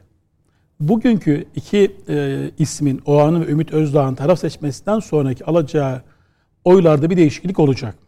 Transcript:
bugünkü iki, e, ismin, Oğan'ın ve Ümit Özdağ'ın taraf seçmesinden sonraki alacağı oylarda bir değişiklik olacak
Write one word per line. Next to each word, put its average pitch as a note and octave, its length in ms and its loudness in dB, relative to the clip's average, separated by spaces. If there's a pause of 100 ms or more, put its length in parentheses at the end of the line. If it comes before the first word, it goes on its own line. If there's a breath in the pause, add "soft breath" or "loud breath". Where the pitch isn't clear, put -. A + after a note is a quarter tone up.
(800)
bugünkü F3+ 640 0 (100)
iki, G3 420 -2 (120)
e, C#3 500 -4
ismin, D3 480 -2
Oğan'ın D3 400 2
ve D3 40 -8
Ümit D#3 220 -2
Özdağ'ın C#3+ 420 0
taraf D3 260 0
seçmesinden D#3+ 580 -6
sonraki C3+ 460 -4
alacağı C#3+ 580 -2 (640)
oylarda E3 460 4
bir F#3+ 60 0
değişiklik F3+ 420 0
olacak C3+ 360 0 (140)